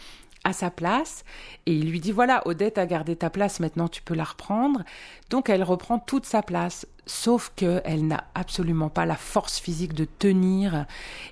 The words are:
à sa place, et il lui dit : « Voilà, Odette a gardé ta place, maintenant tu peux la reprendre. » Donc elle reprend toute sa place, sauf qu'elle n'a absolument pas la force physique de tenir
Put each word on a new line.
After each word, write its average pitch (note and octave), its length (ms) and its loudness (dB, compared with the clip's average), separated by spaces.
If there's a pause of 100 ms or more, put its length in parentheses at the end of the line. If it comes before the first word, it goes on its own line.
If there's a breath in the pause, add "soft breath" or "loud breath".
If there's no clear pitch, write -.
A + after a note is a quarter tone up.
(440 loud breath)
à F#3+ 100 0
sa F3+ 180 -4
place, G#3+ 520 -2 (440 loud breath)
et F3 60 4
il D#3 160 2
lui E3+ 100 -2
dit : « F3+ 120 -2
Voilà, B3 360 4
Odette G3 320 0
a F3+ 80 2
gardé E3 280 -2
ta E3 140 0
place, G3 300 0
maintenant E3 280 0
tu - 140 -12
peux E3 140 -4
la D#3+ 80 0
reprendre. » A#3 600 0 (460 loud breath)
Donc B3+ 200 2
elle F#3+ 120 6
reprend F#3 380 0
toute - 260 -2
sa G#3+ 160 2
place, F3 460 -4 (180)
sauf - 500 0
qu'elle D#3+ 520 2
n'a - 260 0
absolument E3 560 0
pas E3+ 160 0
la E3 100 0
force - 440 -2
physique D#3+ 340 -4
de D#3 120 0
tenir F#3 840 2 (440 loud breath)